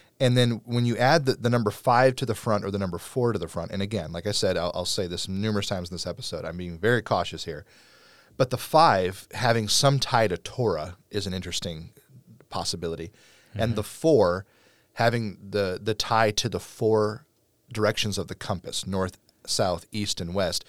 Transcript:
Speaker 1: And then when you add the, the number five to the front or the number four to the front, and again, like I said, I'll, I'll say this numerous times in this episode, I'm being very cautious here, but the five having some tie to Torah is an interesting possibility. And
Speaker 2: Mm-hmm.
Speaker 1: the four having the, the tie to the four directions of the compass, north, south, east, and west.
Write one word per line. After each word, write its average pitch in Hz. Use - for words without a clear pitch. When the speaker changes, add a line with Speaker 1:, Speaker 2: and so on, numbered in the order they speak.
Speaker 1:
And 123
then 120
when 120
you 117
add 135
the, 123
the 117
number 117
five 127
to 131
the 113
front 101
or 98
the 101
number 90
four 120
to -
the 82
front, 85
and 98
again, 98
like 87
I 104
said, 95
I'll, 87
I'll 90
say 95
this 85
numerous 101
times 90
in -
this 87
episode, 87
I'm 85
being 87
very 113
cautious 85
here, 76
but 127
the 123
five 104
having 117
some 139
tie 113
to 90
Torah 87
is 101
an 92
interesting 85
possibility. 82
And 110
Speaker 2:
Mm-hmm. 104
Speaker 1:
the 107
four 95
having 117
the, 98
the 107
tie 113
to -
the 92
four 107
directions 107
of 85
the -
compass, -
north, 92
south, 90
east, 104
and 85
west. 92